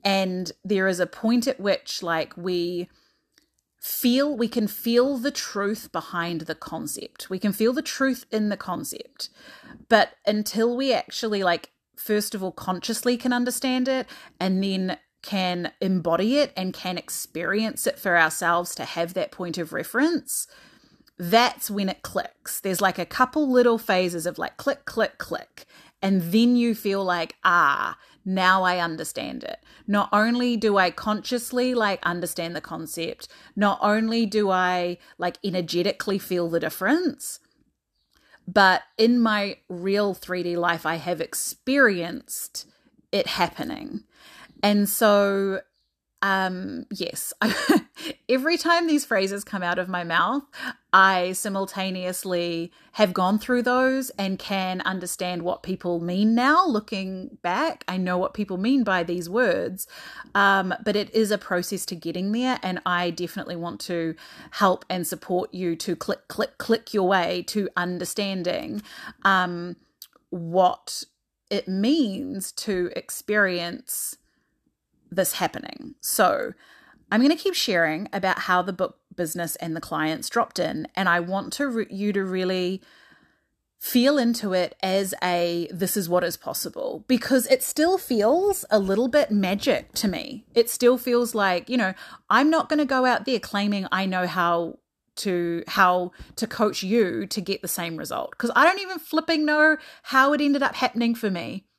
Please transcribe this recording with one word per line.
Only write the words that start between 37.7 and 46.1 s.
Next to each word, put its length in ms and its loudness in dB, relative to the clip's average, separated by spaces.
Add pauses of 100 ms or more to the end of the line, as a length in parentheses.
but 360 6 (140)
in 220 4
my 400 2 (100)
real 460 0
three 300 -4
D 120 -2
life, 300 0
I 100 0
have 240 -2
experienced 1500 -2 (440)
it 160 2
happening." 800 -4 (580)
And 260 4
so, 720 2 (640)